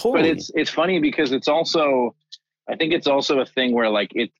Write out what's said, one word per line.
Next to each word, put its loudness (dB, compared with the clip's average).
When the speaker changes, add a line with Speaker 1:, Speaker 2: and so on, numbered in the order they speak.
Speaker 1:
totally. 2
Speaker 2:
but 4
it's, -14
it's -2
funny 0
because 0
it's -4
also, 0
I -6
think -2
it's -2
also 2
a 0
thing -2
where, 2
like, -2
it's -4